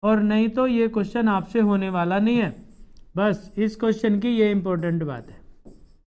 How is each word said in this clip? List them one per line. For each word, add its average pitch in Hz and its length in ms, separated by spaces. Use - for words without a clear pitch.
और 214 180
नहीं 214 280
तो 254 180
ये 233 200
क्वेश्चन 220 420
आपसे 196 320
होने 196 280
वाला 180 300
नहीं 233 180
है। 202 160
बस 202 420
इस 214 180
क्वेश्चन 220 440
की 240 100
ये 214 220
इंपॉर्टेंट 170 520
बात 127 260
है। - 80